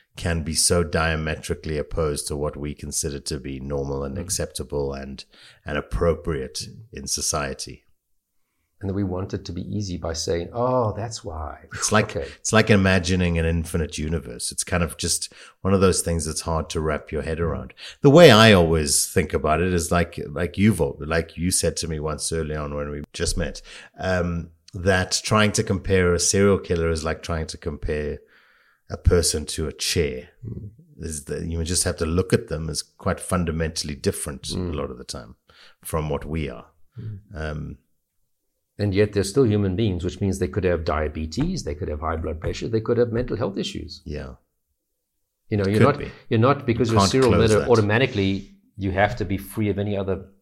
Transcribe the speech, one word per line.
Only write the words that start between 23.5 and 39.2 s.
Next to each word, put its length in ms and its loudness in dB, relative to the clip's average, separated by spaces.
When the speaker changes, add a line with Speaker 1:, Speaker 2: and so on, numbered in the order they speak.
Speaker 1:
um, 520 -2
that 500 0
trying 280 4
to 120 0
compare 500 2
a 60 0
serial 380 4
killer 320 0
is 120 -2
like 200 -4
trying 260 -4
to 80 -12
compare 640 -6
a 80 -8
person 480 2
to 200 -6
a 60 -6
chair. 560 -2
Speaker 2:
Mm. 220 -12
Speaker 1:
Is 260 -10
that 220 -6
you 180 -2
just 200 -2
have 120 -2
to 100 -2
look 280 0
at 140 -2
them 200 -6
as 140 -6
quite 360 -6
fundamentally 760 -2
different 480 -6
Speaker 2:
Mm. 300 -6
Speaker 1:
a 40 -6
lot 140 -6
of 80 -14
the 60 -16
time 320 -14
from 280 -2
what 160 -4
we 240 -4
are. 160 -14
Speaker 2:
Mm. 180 -10
Speaker 1:
Um, 440 -8
Speaker 2:
And 160 0
yet 200 2
they're 100 0